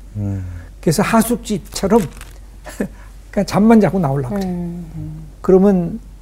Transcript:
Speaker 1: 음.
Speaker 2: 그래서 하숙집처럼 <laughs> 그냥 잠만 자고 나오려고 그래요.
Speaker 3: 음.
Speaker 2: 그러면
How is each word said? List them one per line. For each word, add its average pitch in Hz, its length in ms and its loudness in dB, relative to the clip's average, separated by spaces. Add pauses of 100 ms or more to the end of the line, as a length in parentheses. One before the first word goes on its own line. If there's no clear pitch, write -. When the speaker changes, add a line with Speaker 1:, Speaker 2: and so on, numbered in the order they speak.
(180)
Speaker 1:
음. 98 280 -4 (340)
Speaker 2:
그래서 175 240 0
하숙집처럼 220 1000 0
<laughs> - 1300 -12
그냥 196 140 -2
잠만 220 360 6
자고 190 180 2
나오려고 139 360 -2
그래요. 190 140 -4
Speaker 3:
음. 175 760 -10 (180)
Speaker 2:
그러면 190 580 4 (220)